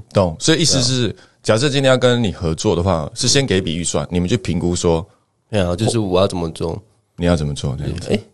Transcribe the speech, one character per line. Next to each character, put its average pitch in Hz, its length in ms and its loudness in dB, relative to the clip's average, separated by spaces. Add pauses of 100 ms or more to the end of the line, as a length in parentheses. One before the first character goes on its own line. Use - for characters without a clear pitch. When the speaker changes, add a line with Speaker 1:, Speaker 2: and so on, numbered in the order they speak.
(120)
Speaker 1:
懂。 90 280 2
所 156 120 2
以 160 80 2
意 170 40 2
思 135 180 2
是， 123 260 0
Speaker 2:
对 95 40 -4
啊。 - 40 -16 (280)
Speaker 1:
假 110 120 2
设 135 140 0
今 139 100 0
天 135 80 2
要 127 80 6
跟 120 240 2
你 98 120 0
合 80 200 -2
作 92 220 0
的 85 80 0
话， 85 320 0
是 127 140 -2
先 139 180 2
给 95 120 2
一 - 20 2
笔 80 160 -4
预 85 80 -4
算， 76 260 -2
你 87 80 -2
们 90 100 0
去 101 80 2
评 85 220 -4
估 87 160 0
说 90 320 0 (420)
Speaker 2:
对 104 120 0
啊， 87 160 0
就 107 120 0
是 110 120 0
我 92 200 2
要 101 60 6
怎 95 100 -6
么 82 140 -4
做。 82 260 -6 (440)
Speaker 1:
你 87 60 0
要 87 80 4
怎 76 100 0
么 73 80 -2
做， 69 240 -4
这 69 80 -8
样 67 120 -4
子。 - 160 -6
Speaker 2:
哎， 107 80 0 (140)